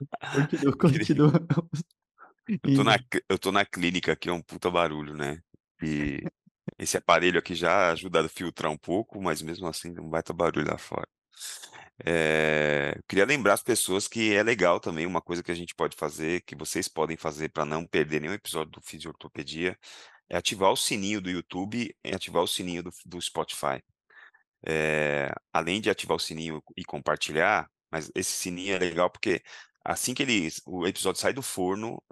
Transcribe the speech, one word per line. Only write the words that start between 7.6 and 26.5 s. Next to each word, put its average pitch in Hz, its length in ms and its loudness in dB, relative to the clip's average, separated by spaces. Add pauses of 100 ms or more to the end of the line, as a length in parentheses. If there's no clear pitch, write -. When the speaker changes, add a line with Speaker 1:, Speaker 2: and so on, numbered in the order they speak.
Speaker 2:
ajuda 82 340 0
a 80 40 -4
filtrar 82 420 -4
um 78 60 -4
pouco, 101 440 -4
mas 82 220 -2
mesmo 87 240 -8
assim, 85 320 -8
um 80 100 -12
baita 82 240 -4
barulho 78 360 0
lá 76 100 -2
fora. - 300 -8 (960)
É, 76 920 2
eu - 120 -16
queria 95 160 6
lembrar 117 300 4
as - 80 -4
pessoas 104 440 2
que 110 260 0
é 101 100 4
legal 98 360 4
também, 85 280 -4
uma 85 140 0
coisa 87 220 -6
que - 80 -8
a 87 40 0
gente 85 200 -10
pode 80 220 -2
fazer, 82 460 -4
que - 140 -16
vocês 78 320 -4
podem 78 280 -4
fazer 78 340 -6
pra 80 140 -2
não 80 200 -4
perder 76 360 0
nenhum 78 120 -6
episódio 80 400 -8
do - 80 -20
Fisiortopedia, 78 960 -8 (520)
é - 80 -4
ativar 95 340 2
o 135 60 2
sininho 104 440 0
do 92 100 -4
YouTube 101 640 -4 (100)
e - 100 -4
ativar 85 300 0
o - 40 -4
sininho 87 360 -4
do, 87 60 -10 (140)
do 87 160 -10
Spotify. - 640 -4 (840)
É, 76 640 0 (200)
além 85 280 0
de 104 100 0
ativar - 260 0
o 80 40 -2
sininho 80 420 -8 (140)